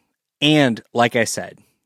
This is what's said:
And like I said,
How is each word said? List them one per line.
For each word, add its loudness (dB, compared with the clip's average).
And 2
like 0
I 2
said, -10